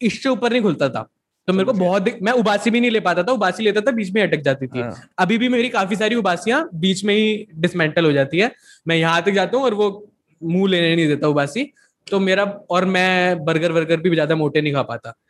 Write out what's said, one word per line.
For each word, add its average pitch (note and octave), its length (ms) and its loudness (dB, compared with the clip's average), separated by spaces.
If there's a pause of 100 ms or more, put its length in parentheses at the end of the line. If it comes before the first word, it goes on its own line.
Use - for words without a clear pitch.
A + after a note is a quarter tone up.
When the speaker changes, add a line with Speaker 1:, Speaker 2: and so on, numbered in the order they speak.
Speaker 1:
इससे B3 280 -2
ऊपर A#3+ 220 0
नहीं A#3+ 100 2
खुलता D3+ 280 0
था। A2+ 200 -10 (380)
तो F#3 60 0
मेरे F#3+ 120 2
को B3+ 60 0
Speaker 2:
समझ G#3 80 0
गया। F3+ 100 2
Speaker 1:
बहुत G3 140 0
दिक-, F#3+ 180 -4
मैं G#3 100 0
उबासी G#3+ 380 2
भी A#3 120 2
नहीं A#3+ 100 2
ले A3 80 2
पाता F3 240 0
था, G#3+ 80 0
उबासी G#3 320 0
लेता G#3 180 2
था B3 100 0
बीच G#3+ 200 -4
में G#3+ 100 2
अटक D#3+ 200 0
जाती C3+ 260 -2
थी। B2 120 -8
Speaker 2:
हाँ। A#2+ 220 -8 (160)
Speaker 1:
अभी F#3+ 200 2
भी B3 120 0
मेरी B3 200 0
काफी G#3 260 -2
सारी G#3+ 200 0
उबासियां A3 480 0 (120)
बीच F#3+ 300 0
में G#3 100 2
ही G#3+ 400 0
डिसमेंटल E3 500 0
हो D3+ 60 4
जाती C#3 280 0
है, A#3+ 120 2 (360)
मैं E3 80 2
यहाँ E3 260 2
तक G3 100 0
जाता G3 260 0
हूँ C4+ 80 0
और A3+ 80 0
वो G3+ 380 -2 (320)
मुंह F#3 260 0
लेने E3+ 260 2
नहीं E3 120 2
देता D3 200 0
उबासी। D3 460 -2 (380)
तो G3+ 80 0
मेरा, F#3+ 240 2 (260)
और F3+ 160 2
मैं F3+ 600 0
बर्गर E3 260 0
वर्गर E3 260 0
भी E3 180 0
ज्यादा D#3+ 200 0
मोटे D3+ 260 0
नहीं D3 120 -2
खा C#3 80 0
पाता। A#2 320 -8 (160)